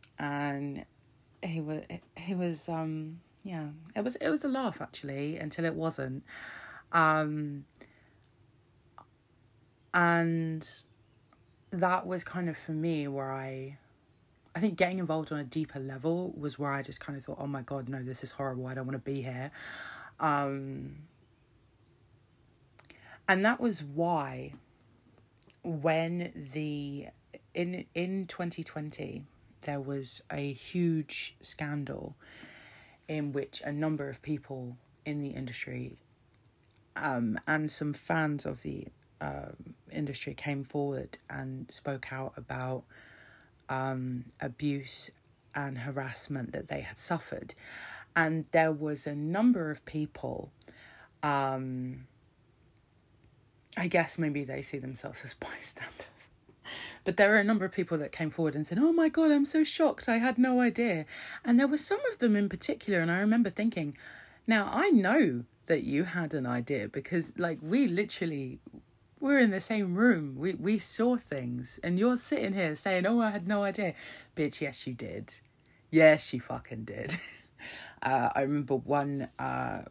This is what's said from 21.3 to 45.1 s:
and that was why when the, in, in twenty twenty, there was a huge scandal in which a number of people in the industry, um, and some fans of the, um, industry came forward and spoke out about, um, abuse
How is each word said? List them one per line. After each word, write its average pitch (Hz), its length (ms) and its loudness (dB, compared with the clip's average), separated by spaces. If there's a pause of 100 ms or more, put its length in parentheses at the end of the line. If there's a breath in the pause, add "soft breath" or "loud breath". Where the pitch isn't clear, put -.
and 190 160 6
that 240 160 4
was 196 220 0
why 143 720 -2 (1080)
when 165 720 0 (200)
the, 143 560 -6 (460)
in, 180 300 -2 (100)
in 185 320 -2
twenty 170 380 -6
twenty, 147 600 -8 (380)
there 143 180 -4
was 135 500 -6
a 143 220 -4
huge 160 880 -2
scandal 147 760 -6 (920 loud breath)
in 147 260 -2
which - 320 -4
a 147 80 -4
number 147 360 0
of 135 140 -12
people 131 540 -6 (280)
in 147 160 -4
the 139 100 -4
industry, 127 680 -8 (1000)
um, 120 500 0
and 156 240 2
some 151 220 -2
fans 156 520 0
of - 180 -4
the, - 240 -8 (340)
um, - 540 -8 (160)
industry 139 440 -6
came 139 300 -4
forward 139 540 -4 (100)
and 131 420 -8
spoke 135 420 -6
out 131 240 -6
about, 127 480 -6 (840 loud breath)
um, 131 560 -2 (160)
abuse 139 720 -4 (440)